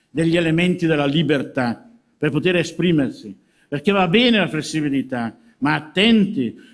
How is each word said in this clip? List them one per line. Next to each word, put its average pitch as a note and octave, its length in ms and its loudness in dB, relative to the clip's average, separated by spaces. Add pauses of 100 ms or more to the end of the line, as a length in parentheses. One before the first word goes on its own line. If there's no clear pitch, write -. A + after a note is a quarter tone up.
degli E3 260 0
elementi F3 500 0
della D3+ 200 2
libertà C#3 840 -2 (280)
per D3+ 120 -2
poter F3 280 0
esprimersi, D3+ 760 -2 (320)
perché D3 280 -2
va F#3 160 2
bene A#3 300 4
la E3 100 0
flessibilità, C3+ 880 -4 (220)
ma D3 160 0
attenti, F#3 840 0 (140)